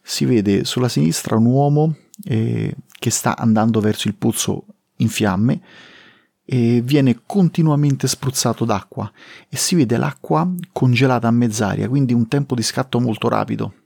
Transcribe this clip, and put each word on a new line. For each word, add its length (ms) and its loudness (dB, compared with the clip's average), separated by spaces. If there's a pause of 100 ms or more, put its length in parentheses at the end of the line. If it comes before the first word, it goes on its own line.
si 240 -4
vede 400 2
sulla 240 -2
sinistra 480 0
un 100 4
uomo, 500 2 (280)
eh, 500 -2 (240)
che 120 -2
sta 260 -2
andando 440 2
verso 280 -2
il 60 -4
pozzo 500 -4 (320)
in 120 0
fiamme 520 0 (840)
e 380 2
viene 440 2
continuamente 800 2
spruzzato 580 -4
d'acqua 460 -6 (380)
e 80 -12
si 180 -2
vede 220 2
l'acqua 520 -2 (240)
congelata 540 2
a 60 2
mezz'aria, 560 0
quindi 240 0
un 160 2
tempo 260 -2
di 80 -4
scatto 380 -4
molto 280 -2
rapido. 460 -4 (120)